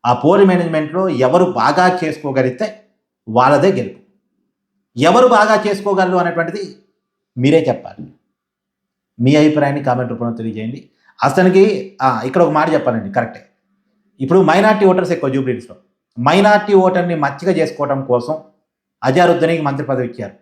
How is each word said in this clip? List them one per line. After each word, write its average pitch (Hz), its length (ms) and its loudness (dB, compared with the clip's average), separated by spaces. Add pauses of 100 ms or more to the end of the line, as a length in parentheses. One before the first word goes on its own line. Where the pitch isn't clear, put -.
ఆ 120 100 0
పోల్ 180 340 4
మేనేజ్‌మెంట్‌లో 165 560 -2 (220)
ఎవరు 170 200 4 (160)
బాగా 147 240 2 (180)
చేసుకోగలిగితే 135 640 -4 (600)
వాళ్ళదే 135 440 2
గెలుపు. - 300 -8 (960)
ఎవరు 185 320 4
బాగా 214 360 4
చేసుకోగలరు 190 540 -2
అనేటువంటిది 170 440 -4 (760)
మీరే 139 220 4 (100)
చెప్పాలి. - 340 -8 (1160)
మీ 127 160 2
అభిప్రాయాన్ని 147 480 2
కామెంట్ 123 300 -2
రూపంలో 117 240 -6
తెలియజేయండి. 113 420 -10 (400)
అతనికి, 185 440 4 (380)
ఆ, 135 60 0 (180)
ఇక్కడ 135 160 0
ఒక 151 160 2
మాట 156 160 2
చెప్పాలండి, 113 380 -2
కరెక్టే. - 300 -6 (760)
ఇప్పుడు 135 200 2 (100)
మైనారిటీ 202 360 2
ఓటర్స్ 180 260 2
ఎక్కువ 165 180 -4
జూబ్లీ 131 240 -4
హిల్స్‌లో. - 220 -12 (420)
మైనారిటీ 202 560 2
ఓటర్ని 180 420 2
మచ్చిక 147 420 -4
చేసుకోవడం 143 480 -4
కోసం 127 300 -2 (680)
అజారుద్దీన్కి 165 680 0
మంత్రి 139 200 -6
పదవి 127 200 -4
ఇచ్చారు. 104 340 -14